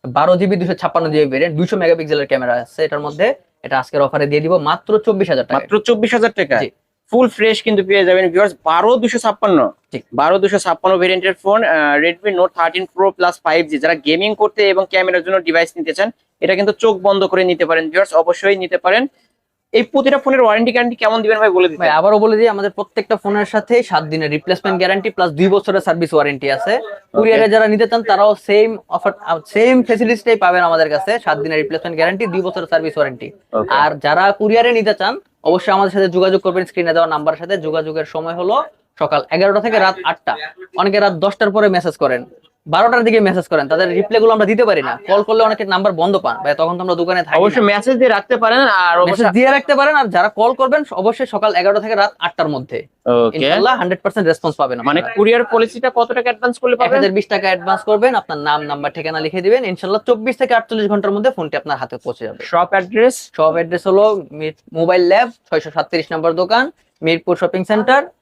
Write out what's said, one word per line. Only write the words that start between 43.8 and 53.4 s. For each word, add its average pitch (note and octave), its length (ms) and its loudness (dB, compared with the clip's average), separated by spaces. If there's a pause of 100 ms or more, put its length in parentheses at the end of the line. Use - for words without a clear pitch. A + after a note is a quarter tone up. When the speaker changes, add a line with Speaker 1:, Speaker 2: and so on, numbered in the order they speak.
Speaker 1:
রিপ্লাই G#3+ 220 0
গুলো A3+ 120 4
আমরা G#3+ 140 2
দিতে A3 180 2
পারি F3 180 2
না। B2 120 -6 (140)
কল G3+ 140 4
করলে A3 200 2
অনেকের G#3+ 260 0
নাম্বার G3 240 0
বন্ধ F3 240 0
পান B2 200 -2
ভাই, C#3+ 220 -2
তখন E3 180 -2
তো F3+ 60 -8
আমরা F#3+ 120 -2
দোকানে F3 280 -2
থাকি D3+ 120 -4
না। D#3+ 60 4
Speaker 2:
অবশ্যই G#3+ 300 2
মেসেজ G#3 260 0
দিয়ে B3 200 4
রাখতে A#3+ 200 -2
পারেন, A3+ 240 2
আর F#3 380 2
Speaker 1:
মেসেজ F3+ 100 4
Speaker 2:
অবশ্যই G3 280 2
Speaker 1:
দিয়ে B3+ 140 4
রাখতে C#4 240 0
পারেন, C#4+ 200 2
আর C4+ 120 2
যারা G#3 220 0
কল A3 260 0
করবেন C4 360 0
অবশ্যই A3 360 -2
সকাল G#3+ 280 -2
এগারোটা G3 260 2
থেকে A3 140 -6
রাত G#3 240 0
আটটার E3+ 300 -4
মধ্যে। C3 300 -8 (480)
Speaker 2:
ওকে। A2 100 -2
Speaker 1:
ইনশাআল্লাহ G#3 400 2